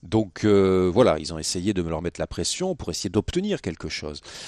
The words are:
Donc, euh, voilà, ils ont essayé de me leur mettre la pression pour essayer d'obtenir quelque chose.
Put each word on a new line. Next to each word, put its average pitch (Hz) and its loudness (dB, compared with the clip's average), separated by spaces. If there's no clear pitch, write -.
Donc, 101 -2
euh, 95 6
voilà, 95 6
ils 78 -8
ont 78 -8
essayé 92 -2
de 92 -2
me 82 -4
leur 80 -4
mettre 85 -6
la 80 -2
pression 180 -4
pour - -10
essayer 90 -6
d'obtenir 175 -2
quelque 82 -8
chose. 76 -10